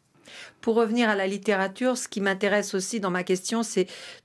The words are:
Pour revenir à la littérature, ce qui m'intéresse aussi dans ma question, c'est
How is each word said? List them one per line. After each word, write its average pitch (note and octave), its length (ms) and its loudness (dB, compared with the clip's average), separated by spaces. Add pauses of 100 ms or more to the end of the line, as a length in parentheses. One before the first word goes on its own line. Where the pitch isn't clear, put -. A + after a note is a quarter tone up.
(600)
Pour A3+ 160 0
revenir A#3 320 4
à G#3 80 2
la G3 100 0
littérature, G3 680 0
ce - 120 -8
qui - 120 -6
m'intéresse G3 540 2
aussi G3 260 -4
dans F#3+ 100 0
ma F3+ 140 0
question, F#3 380 0
c'est F#3+ 240 0 (380)